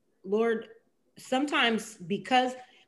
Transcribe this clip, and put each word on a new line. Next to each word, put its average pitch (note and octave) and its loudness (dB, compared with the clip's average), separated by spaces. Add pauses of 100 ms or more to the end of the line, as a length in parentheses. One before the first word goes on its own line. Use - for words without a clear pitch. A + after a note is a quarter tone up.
(240)
"Lord," A3 0 (500)
sometimes C4 0
because, G3+ 0 (360)